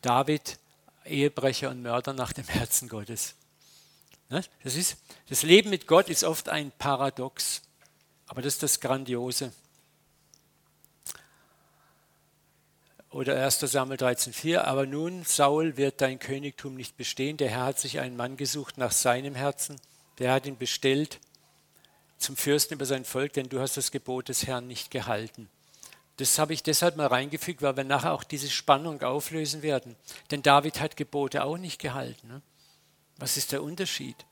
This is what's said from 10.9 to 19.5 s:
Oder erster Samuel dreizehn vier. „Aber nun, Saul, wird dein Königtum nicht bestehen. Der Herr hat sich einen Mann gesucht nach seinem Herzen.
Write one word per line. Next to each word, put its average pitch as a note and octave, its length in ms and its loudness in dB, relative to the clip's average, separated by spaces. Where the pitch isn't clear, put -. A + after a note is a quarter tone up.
Oder C3+ 260 0
erster C3 300 2
Samuel C3 300 0
dreizehn B2 360 0
vier. E3 320 2
„Aber C3+ 200 2
nun, E3 380 -6
Saul, D3 540 4
wird C#3 240 2
dein C3 180 0
Königtum C#3 560 -8
nicht B2+ 220 -12
bestehen. C3+ 400 -4
Der C3+ 120 2
Herr B2 160 0
hat C3+ 140 -2
sich C#3+ 200 -4
einen B2+ 180 -6
Mann B2+ 180 -4
gesucht C#3 420 -6
nach B2 140 0
seinem C3 440 2
Herzen. C#3 440 -4